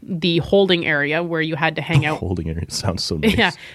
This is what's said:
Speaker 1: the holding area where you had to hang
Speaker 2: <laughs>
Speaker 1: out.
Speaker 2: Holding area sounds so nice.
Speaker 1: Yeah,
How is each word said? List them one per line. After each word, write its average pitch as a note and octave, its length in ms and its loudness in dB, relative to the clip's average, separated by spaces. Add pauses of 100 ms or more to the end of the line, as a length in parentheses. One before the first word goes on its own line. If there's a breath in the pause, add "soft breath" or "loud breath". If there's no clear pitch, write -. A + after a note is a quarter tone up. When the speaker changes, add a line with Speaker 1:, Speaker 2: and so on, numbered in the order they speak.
Speaker 1:
the E3+ 380 0
holding F#3 440 4
area D3+ 380 0
where E3+ 200 -2
you D#3+ 140 -2
had D#3+ 200 0
to D#3 60 -4
hang D3 240 2
Speaker 2:
<laughs> - 20 0
Speaker 1:
out. D3+ 100 -2
Speaker 2:
Holding F2 320 -4
area E2 200 -4
sounds F2+ 340 -4
so - 140 -4
nice. G3+ 200 2
Speaker 1:
Yeah, G3 140 4 (240 loud breath)